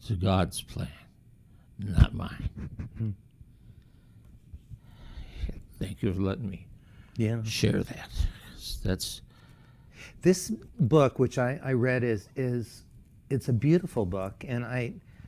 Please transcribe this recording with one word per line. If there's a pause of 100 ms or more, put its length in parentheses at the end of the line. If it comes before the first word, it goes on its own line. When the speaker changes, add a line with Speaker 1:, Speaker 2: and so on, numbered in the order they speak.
Speaker 1:
to
God's
plan, (920)
not
mine. (480)
Speaker 2:
Hmm. (2750)
Speaker 1:
Thank
you
for
letting
me (480)
Speaker 2:
Yeah.
Speaker 1:
share
that. (760)
That's (1000)
Speaker 2:
This (300)
book,
which
I,
I
read,
is,
is, (460)
it's
a
beautiful
book,
and
I, (340)